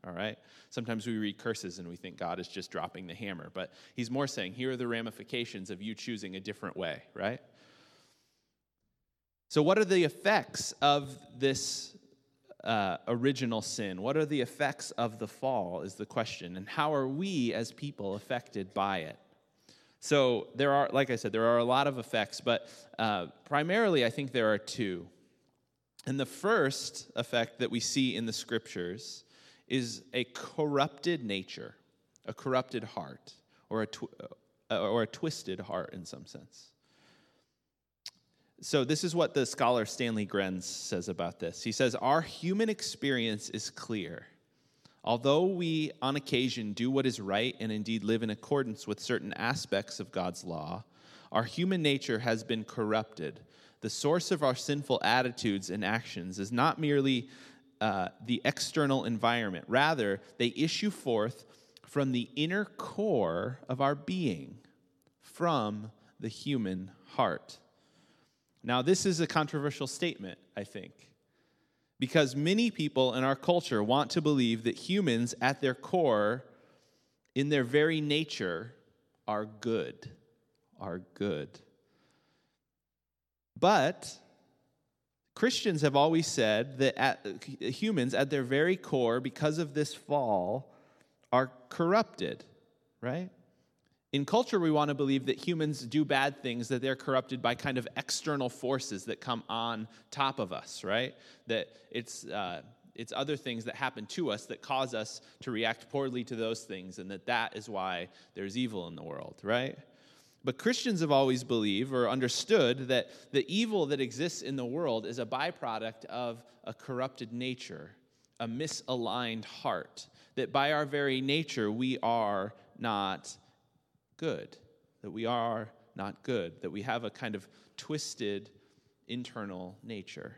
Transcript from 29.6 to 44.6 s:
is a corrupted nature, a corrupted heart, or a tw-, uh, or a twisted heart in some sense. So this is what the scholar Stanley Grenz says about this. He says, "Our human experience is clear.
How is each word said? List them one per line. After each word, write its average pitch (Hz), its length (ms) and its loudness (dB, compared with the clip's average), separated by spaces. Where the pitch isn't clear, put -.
is 120 340 -2
a 123 120 0
corrupted 151 1000 -2
nature, 95 520 -6
a - 100 -6
corrupted 127 480 -2
heart, 80 520 -12
or 110 120 0
a 104 40 0
tw-, - 260 -12
uh, 101 100 2
or 107 220 2
a 107 40 0
twisted 95 540 -6
heart 92 320 -6
in 90 120 -12
some - 220 -16
sense. - 460 -20
So 143 220 2
this 147 200 0
is 165 100 -2
what 170 200 2
the 135 100 4
scholar 120 400 2
Stanley 110 400 -2
Grenz 95 400 -2
says - 460 -6
about 85 300 -4
this. 82 220 -8
He 113 100 -2
says, 123 220 4
"Our 147 280 2
human 196 480 -2
experience 120 800 -2
is - 180 -6
clear. - 600 -6